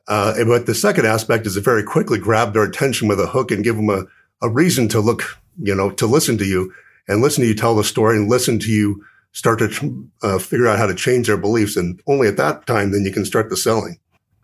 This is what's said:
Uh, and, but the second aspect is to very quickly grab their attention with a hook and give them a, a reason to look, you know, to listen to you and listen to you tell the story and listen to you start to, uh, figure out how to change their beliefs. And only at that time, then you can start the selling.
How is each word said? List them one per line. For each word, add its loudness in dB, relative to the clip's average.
Uh, 0
and, 2
but 2
the -2
second 2
aspect 0
is -4
to -2
very 2
quickly -2
grab 0
their 2
attention -2
with 2
a 0
hook -2
and -2
give 0
them 0
a, -2
a -2
reason 2
to 0
look, 0
you 0
know, 0
to -2
listen 2
to -2
you -2
and 0
listen 2
to 4
you 2
tell 0
the 2
story 2
and 0
listen 0
to -4
you 0
start 0
to, -4
uh, 0
figure 0
out 2
how 2
to -2
change 0
their 2
beliefs. 0
And -4
only 2
at 0
that -2
time, 0
then 0
you -2
can -4
start -2
the -6
selling. -2